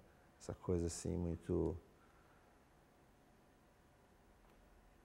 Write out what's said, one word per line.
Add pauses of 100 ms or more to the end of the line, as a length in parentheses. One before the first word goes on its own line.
(400)
essa
coisa
assim
muito, (3250)